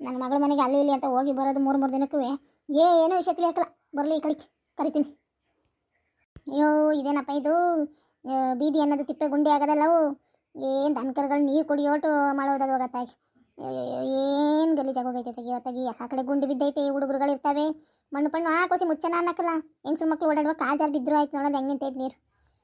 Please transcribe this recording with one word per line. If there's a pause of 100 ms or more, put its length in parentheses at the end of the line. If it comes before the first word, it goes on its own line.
ನನ್ನ
ಮಗಳ
ಮನೆಗೆ
ಅಲ್ಲಿ
ಇಲ್ಲಿ
ಅಂತ
ಹೋಗಿ
ಬರೋದು
ಮೂರು
ಮೂರು
ದಿನಕ್ಕೂ (500)
ಏನೂ
ವಿಷಯ
ತಿಳಿಯಕ್ಕಲ್ಲ. (300)
ಬರಲಿ
ಈ
ಕಡೆಗೆ,
ಕರಿತೀನಿ. (1300)
ಅಯ್ಯೋ,
ಇದೇನಪ್ಪ
ಇದು? (420)
ಆ,
ಬೀದಿ
ಅನ್ನೋದು
ತಿಪ್ಪೆ
ಗುಂಡಿ
ಆಗದಲ್ಲವು. (560)
ಏನ್
ದನಕರುಗಳು
ನೀರು
ಕುಡಿಯೋಟು
ಮಾಡೋದದು
ಹೋಗತ್ತಾಗಿ. (360)
ಅಯ್ಯೋ, (380)
ಏನ್
ಗಲೀಜಾಗ್
ಹೋಗೈತೆ
ತೆಗಿ, (140)
ತೆಗಿ.
ಎಲ್ಲ
ಕಡೆ
ಗುಂಡಿ
ಬಿದ್ದೈತೆ,
ಹುಡುಗರುಗಳು
ಇರ್ತಾವೆ. (460)
ಮಣ್ಣು
ಪಣ್ಣು
ಆ
ಕೋಸಿ
ಮುಚ್ಚನ
ಅನ್ನಕ್ಕಲ್ಲ. (340)
ಹೆಂಗ್ಸ್ರ
ಮಕ್ಳು
ಓಡಾಡುವ
ಕಾಲ್
ಜಾರ್
ಬಿದ್ರು
ಆಯ್ತು
ನೋಡೋದು
ಹೆಂಗ್
ನಿಂತೈತೆ
ನೀರು. (480)